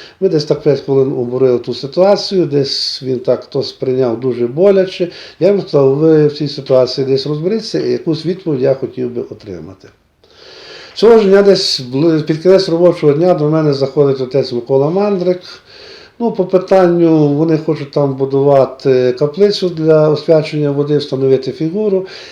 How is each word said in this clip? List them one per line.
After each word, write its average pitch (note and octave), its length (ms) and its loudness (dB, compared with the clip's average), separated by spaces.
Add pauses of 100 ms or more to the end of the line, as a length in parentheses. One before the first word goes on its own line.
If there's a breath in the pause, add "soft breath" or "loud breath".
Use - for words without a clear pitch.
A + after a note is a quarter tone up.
(200 loud breath)
ми F#3+ 80 2
десь D#3+ 160 0
так D3 180 -2
п'ять C#3 180 2
хвилин C3+ 320 0
обговорили B2+ 460 0
ту A#2+ 160 -8
ситуацію, F3+ 720 0
десь C#3 560 -4
він B2+ 160 -4
так B2+ 280 -2
то C3+ 160 -4
сприйняв B2+ 580 -4
дуже A#2+ 260 -2
боляче, F#3 640 0 (300 loud breath)
я F3 80 4
йому G3+ 120 2
сказав, C#3 360 2
ви D#3 300 4
в C#3+ 60 0
цій D3 160 -6
ситуації C3 580 0
десь C3+ 200 -2
розберіться, D#3+ 540 -4
і B2+ 100 -2
якусь D3+ 360 -4
відповідь D#3+ 360 -4
я C3+ 120 2
хотів B2+ 360 -8
би A#2 120 -8
отримати. F#2 640 -16 (1080 loud breath)
Цього A3+ 240 6
ж G3+ 100 4
дня G3 140 6
десь F#3+ 380 2
бли-, D3+ 420 0
під D#3 200 -4
кінець F#3+ 260 4
робочого E3 440 2
дня E3+ 220 2
до D3+ 160 0
мене D#3 220 2
заходить C3+ 480 0
отець B2+ 320 -2
Микола C3+ 380 0
Мандрик. F3+ 500 -2 (800 loud breath)
Ну, A#3 120 -2
по F#3 120 -4
питанню, F3 840 2
вони D#3 300 0
хочуть D3+ 320 -6
там C#3+ 240 -2
будувати C3+ 960 2
каплицю F#3 560 0
для D#3 400 2
освячення D3+ 640 0
води, C#3+ 280 0
встановити C3+ 540 -2
фігуру. F#3+ 540 -4 (260 loud breath)